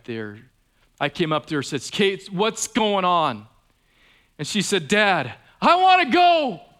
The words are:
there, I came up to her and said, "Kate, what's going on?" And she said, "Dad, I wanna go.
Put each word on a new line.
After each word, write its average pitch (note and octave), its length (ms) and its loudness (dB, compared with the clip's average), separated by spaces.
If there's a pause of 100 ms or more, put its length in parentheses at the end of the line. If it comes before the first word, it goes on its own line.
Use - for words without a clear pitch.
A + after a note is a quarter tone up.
there, A2 340 -12 (600)
I C#3+ 120 -4
came D#3 220 -4
up D3+ 140 -2
to D#3 100 -6
her - 20 -2
and C3 80 -4
said, C#3+ 160 -8 (100)
"Kate, G3 400 -2
what's G3+ 340 -4
going G#3 380 -2
on?" D3+ 420 -2 (920)
And D3 100 -10
she G#3 140 -2
said, E3+ 260 -4
"Dad, F#3+ 460 0 (260)
I D#4+ 160 6
wanna F#4 340 4
go. E4 500 2 (200)